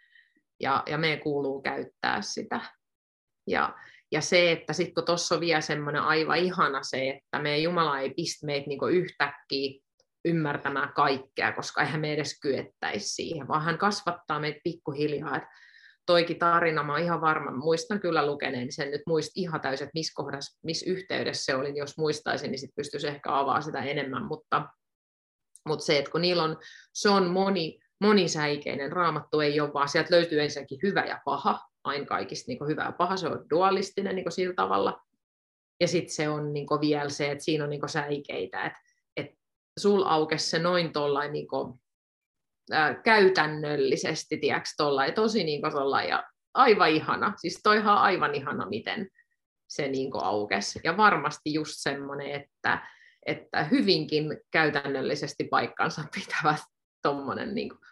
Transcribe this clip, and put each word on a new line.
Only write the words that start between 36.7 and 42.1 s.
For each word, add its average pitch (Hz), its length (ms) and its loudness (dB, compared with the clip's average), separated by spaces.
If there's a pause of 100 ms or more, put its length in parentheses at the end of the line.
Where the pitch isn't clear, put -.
vielä 147 280 2
se, 143 220 -2
että 143 120 -8
siinä 156 200 0
on, 147 60 -4
niinku, 147 180 -6
säikeitä, 143 760 -4
että, - 160 -8 (380)
että - 220 -10 (400)
sul 202 260 4
aukesi 156 440 2
se 165 100 0
noin 170 340 0
tollain, 147 400 0
niinku, 135 460 -6 (920)